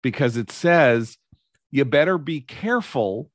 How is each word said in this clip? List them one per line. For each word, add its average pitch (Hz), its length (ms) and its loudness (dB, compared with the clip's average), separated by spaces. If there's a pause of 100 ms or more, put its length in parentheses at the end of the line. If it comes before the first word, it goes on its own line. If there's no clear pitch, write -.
because 120 360 -2
it 117 120 -6
says 131 680 2 (520)
you 139 160 0
better 151 320 2
be 151 240 -6
careful 143 920 -4